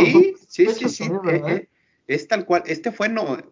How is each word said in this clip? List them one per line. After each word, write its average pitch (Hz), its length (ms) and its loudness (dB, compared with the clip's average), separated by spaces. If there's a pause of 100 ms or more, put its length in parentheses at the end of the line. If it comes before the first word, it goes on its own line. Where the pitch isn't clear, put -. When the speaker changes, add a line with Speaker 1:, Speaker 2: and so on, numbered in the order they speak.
Speaker 1:
Sí, 262 80 4
Speaker 2:
son 381 360 4
Speaker 1:
sí, 180 180 2
Speaker 2:
fechas 226 100 0
Speaker 1:
sí, 254 120 -4 (160)
sí, 156 40 -4
Speaker 2:
también, 180 280 -2
Speaker 1:
eh, - 40 -4
Speaker 2:
¿verdad? 165 160 -2
Speaker 1:
eh, 196 120 -12 (400)
es 147 200 -4
tal 208 160 -2
cual. 175 220 0
Este 160 240 -6
fue, 208 180 -4
no, 185 300 -4 (140)